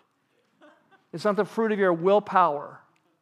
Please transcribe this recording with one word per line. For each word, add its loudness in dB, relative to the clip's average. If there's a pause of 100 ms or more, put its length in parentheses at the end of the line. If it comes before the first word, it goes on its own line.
(1160)
It's -10
not 0
the 0
fruit -2
of -2
your 2
willpower. 0 (440)